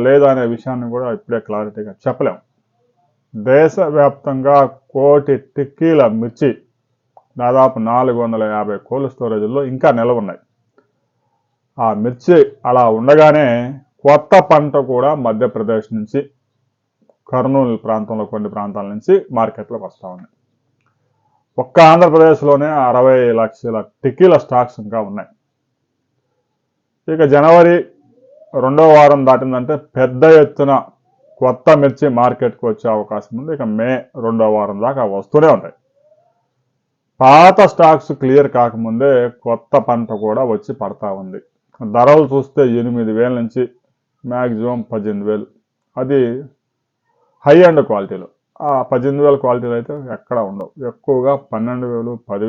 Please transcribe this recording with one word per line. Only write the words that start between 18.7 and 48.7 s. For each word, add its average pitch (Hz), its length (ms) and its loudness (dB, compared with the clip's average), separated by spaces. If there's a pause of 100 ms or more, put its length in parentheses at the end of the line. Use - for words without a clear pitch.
నుంచి 110 220 -2 (220)
మార్కెట్లోకి 110 500 -8
వస్తా - 260 -20
ఉన్నాయి. 90 200 -20 (1300)
ఒక్క - 180 -4 (140)
ఆంధ్రప్రదేశ్లోనే 156 800 4 (200)
అరవై 127 300 4 (220)
లక్షల 113 360 -6 (260)
టిక్కీల 165 320 2 (100)
స్టాక్స్ 123 400 -4
ఇంకా 107 140 -8 (100)
ఉన్నాయి. 101 200 -14 (1900)
ఇక 160 80 0 (120)
జనవరి 170 420 6 (880)
రెండో 147 200 2 (100)
వారం 143 340 6
దాటిందంటే 127 460 -2 (240)
పెద్ద 127 260 0 (180)
ఎత్తున 143 300 0 (680)
కొత్త 127 300 0 (120)
మిర్చి 139 240 0 (140)
మార్కెట్కి 123 500 -2
వచ్చే 107 160 -6 (100)
అవకాశం 104 440 -10
ఉంది. 156 160 -12
ఇక 135 80 -8 (140)
మే 120 120 -4 (340)
రెండో 113 320 0
వారం 101 300 -4
దాకా 135 160 -4 (140)
వస్తూనే 151 400 2
ఉంటాయి. 98 200 -10 (1400)
పాత 165 400 6 (120)
స్టాక్స్ 160 480 2
క్లియర్ 135 360 2
కాకముందే 117 580 0 (320)
కొత్త 117 300 -4 (120)
పంట 117 220 -4 (160)
కూడా 113 160 -2 (100)
వచ్చి 104 200 -8 (100)
పడతా 101 260 -10 (140)
ఉంది. 92 180 -16 (400)
ధరలు 123 520 2
చూస్తే 139 300 -2 (180)
ఎనిమిది 117 380 -4
వేల 123 220 -2
నుంచి 117 220 -6 (640)
మ్యాక్సిమం 123 560 -6 (120)
పద్దెనిమిది 104 380 -8
వేలు, 107 160 -6 (500)
అది 131 240 -2 (1200)
హై 143 100 6 (120)
ఎండ్ 156 220 4
క్వాలిటీలో. 98 380 -8 (340)
ఆ 151 80 -6 (220)